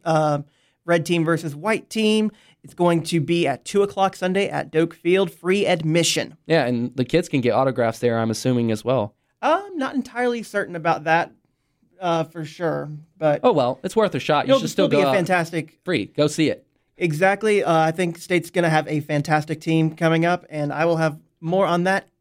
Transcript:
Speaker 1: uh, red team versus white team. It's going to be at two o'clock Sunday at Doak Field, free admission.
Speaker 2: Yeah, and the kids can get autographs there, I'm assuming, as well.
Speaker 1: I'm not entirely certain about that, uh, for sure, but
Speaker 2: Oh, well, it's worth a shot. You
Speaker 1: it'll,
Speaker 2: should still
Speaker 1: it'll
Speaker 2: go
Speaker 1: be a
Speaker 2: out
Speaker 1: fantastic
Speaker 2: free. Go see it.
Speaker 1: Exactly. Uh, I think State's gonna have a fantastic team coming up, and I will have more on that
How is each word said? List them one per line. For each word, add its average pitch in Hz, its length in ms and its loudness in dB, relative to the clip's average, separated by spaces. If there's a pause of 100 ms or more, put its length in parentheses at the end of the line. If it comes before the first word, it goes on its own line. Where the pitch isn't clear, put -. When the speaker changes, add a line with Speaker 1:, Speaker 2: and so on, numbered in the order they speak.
Speaker 1:
uh, 156 360 2 (440)
red 170 220 0
team 170 180 2
versus 160 300 -2
white 196 340 -4
team. 214 440 0 (320)
It's - 100 -20
going 170 300 2
to 170 160 0
be 170 260 0
at 135 180 -4
two 202 200 0
o'clock 196 320 0
Sunday 185 320 -2
at - 240 -6
Doak 165 220 0
Field, 180 360 0
free 185 340 -2
admission. 160 720 0 (100)
Speaker 2:
Yeah, 160 200 2
and 123 300 -2
the 131 80 0
kids 165 240 0
can 143 120 0
get 117 120 2
autographs 120 480 0
there, 117 180 0
I'm 113 140 0
assuming, 120 400 0
as 107 120 -4
well. 120 300 -2 (260)
Speaker 1:
I'm 370 380 -2
not 277 160 -6
entirely 240 480 -4
certain 196 320 -6
about 160 300 -2
that, 160 260 0 (720)
uh, 165 240 0
for 160 200 -10
sure, 147 460 -4 (260)
but 151 280 0
Speaker 2:
Oh, 247 80 4
well, 131 320 0
it's 190 100 -8
worth 214 220 2
a - 40 -4
shot. 147 280 0
You 262 60 4
Speaker 1:
it'll, 262 80 2
Speaker 2:
should - 80 -4
still - 160 2
Speaker 1:
it'll - 120 -2
Speaker 2:
go - 40 4
Speaker 1:
be - 20 2
a - 40 2
Speaker 2:
out - 60 2
Speaker 1:
fantastic 170 720 -2
Speaker 2:
free. 175 220 -2
Go 147 200 0
see 151 240 0
it. - 160 -8 (300)
Speaker 1:
Exactly. 190 640 0
Uh, 165 160 0
I 160 140 2
think 170 260 -4
State's 170 320 -2
gonna 175 200 2
have 156 180 0
a 151 120 -2
fantastic 151 600 -2
team 160 340 2
coming 165 320 0
up, 175 240 -2
and 147 220 -6
I 147 120 -2
will 170 120 2
have 156 220 -2 (220)
more 180 260 0
on 175 180 0
that 190 240 -2 (120)